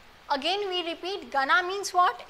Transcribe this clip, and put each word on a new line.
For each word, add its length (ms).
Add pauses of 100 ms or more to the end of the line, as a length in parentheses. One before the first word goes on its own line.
(300)
Again 380
we 200
repeat, 420
Gana 360
means 260
what? 380